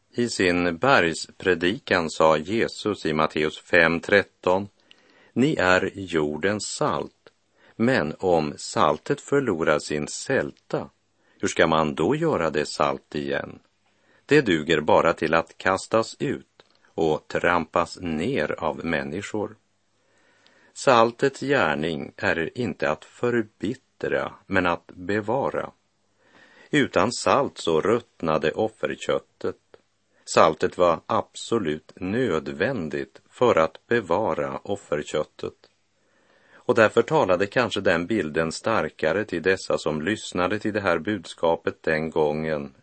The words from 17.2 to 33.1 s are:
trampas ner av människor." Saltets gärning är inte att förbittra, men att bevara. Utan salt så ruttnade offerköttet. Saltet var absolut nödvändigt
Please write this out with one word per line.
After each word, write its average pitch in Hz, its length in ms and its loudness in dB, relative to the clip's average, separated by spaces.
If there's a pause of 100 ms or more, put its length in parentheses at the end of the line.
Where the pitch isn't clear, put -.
trampas 85 760 0
ner 85 500 -2
av 76 340 -4
människor." 85 720 -6 (1160)
Saltets 120 640 2
gärning 82 800 -2
är 82 400 -4
inte 76 340 -2
att - 140 -6
förbittra, 107 1300 -4 (120)
men 95 200 0
att 87 220 -2
bevara. 101 840 -4 (1000)
Utan 113 420 2
salt - 460 0
så 80 240 0
ruttnade 80 720 -2
offerköttet. - 1040 -4 (760)
Saltet 87 440 4
var 85 280 4
absolut 98 880 -4
nödvändigt 82 1300 -4